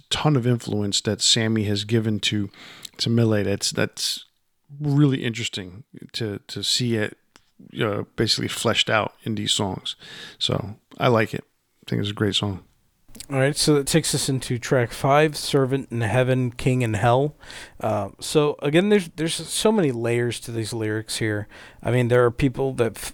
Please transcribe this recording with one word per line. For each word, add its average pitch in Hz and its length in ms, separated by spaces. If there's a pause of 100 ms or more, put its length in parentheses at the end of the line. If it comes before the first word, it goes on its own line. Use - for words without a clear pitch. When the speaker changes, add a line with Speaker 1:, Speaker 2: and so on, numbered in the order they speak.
Speaker 1:
a - 80
ton 151 220
of 117 100
influence 107 560
that 104 200
Sammy 113 420
has 104 200
given 110 380
to, 104 280 (480)
to - 120
Millet. 110 360
That's, 98 260
that's - 540 (540)
really 143 440
interesting 110 600 (300)
to, 104 340
to 101 160
see 120 320
it, 107 220 (640)
uh, 107 220 (120)
basically 117 340
fleshed - 400
out 110 240 (100)
in 113 120
these 104 160
songs. - 440 (420)
So - 380 (240)
I 135 80
like 113 260
it. - 100 (440)
I - 20
think 117 120
it's 101 100
a - 20
great 104 220
song. 101 280 (680)
Speaker 2:
All 139 80
right, 139 180
so 151 200
that 139 120
takes - 280
us - 120
into 131 300
track 120 340
five, 147 460
Servant 135 540
in 117 100
Heaven, 127 500
King 127 300
in 110 140
Hell. 123 400 (440)
Uh, 104 300 (100)
so 147 400
again, 165 300
there's, 202 260
there's 160 200
so 170 360
many 180 200
layers 120 500
to 123 100
these 113 220
lyrics 110 440
here. 104 300 (360)
I - 80
mean, 123 160
there 123 180
are 117 60
people 135 420
that 113 240
f-, - 160